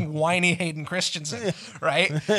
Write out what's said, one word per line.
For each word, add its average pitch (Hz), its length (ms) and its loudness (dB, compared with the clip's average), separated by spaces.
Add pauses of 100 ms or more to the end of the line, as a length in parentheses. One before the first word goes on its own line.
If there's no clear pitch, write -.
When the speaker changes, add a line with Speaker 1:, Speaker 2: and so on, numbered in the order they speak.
(120)
Speaker 1:
whiny 175 420 4
Hayden 160 300 -2
Christensen, 180 680 -2 (140)
Speaker 2:
<laughs> - 140 -18
Speaker 1:
right? 147 300 2 (280)